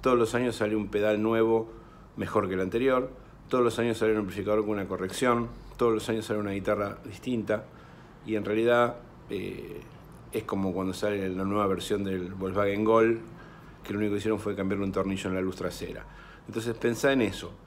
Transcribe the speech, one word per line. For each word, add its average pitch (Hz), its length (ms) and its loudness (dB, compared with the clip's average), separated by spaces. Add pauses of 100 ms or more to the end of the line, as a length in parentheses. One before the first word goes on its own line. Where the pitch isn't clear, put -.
Todos 127 160 6
los 113 160 2
años 120 220 2
sale 107 200 0
un 107 120 0
pedal 104 340 2
nuevo, 113 480 4 (460)
mejor 98 320 0
que 92 60 -2
el 92 60 0
anterior. 123 500 2 (380)
Todos 127 140 4
los 117 160 2
años 117 180 2
sale 110 160 2
un 107 60 2
amplificador 101 440 0
con 104 80 -2
una 101 180 -2
corrección. 117 600 0 (300)
Todos 117 160 4
los 107 140 -2
años 110 180 -2
sale 107 140 -2
una 101 100 -2
guitarra 101 540 -2
distinta. 107 600 -2 (640)
Y 107 80 -2
en 104 100 -2
realidad, 117 520 4 (340)
eh, 95 500 -8 (520)
es 110 100 -4
como 98 320 -2
cuando 92 180 -2
sale 101 380 -2
la 92 140 -4
nueva 101 240 2
versión 98 360 -2
del 95 300 -4
Volkswagen 101 500 0
Gol, 113 360 6 (640)
que - 80 -8
lo 101 80 -2
único 104 120 0
que 101 60 0
hicieron 104 220 0
fue 101 160 -4
cambiarle 98 280 -2
un 95 80 -2
tornillo 95 380 -2
en 92 60 -2
la 92 40 0
luz 92 160 -2
trasera. 87 480 -8 (420)
Entonces 113 300 -6
pensá 120 360 2
en 135 100 4
eso. 95 300 -2 (140)